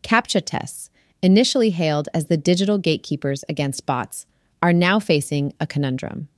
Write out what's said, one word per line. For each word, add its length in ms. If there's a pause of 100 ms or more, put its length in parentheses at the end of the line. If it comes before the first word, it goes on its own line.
captcha 420
tests, 440 (320)
initially 480
hailed 440
as 120
the 100
digital 420
gatekeepers 720
against 380
bots, 400 (360)
are 120
now 260
facing 580
a 80
conundrum. 640 (100)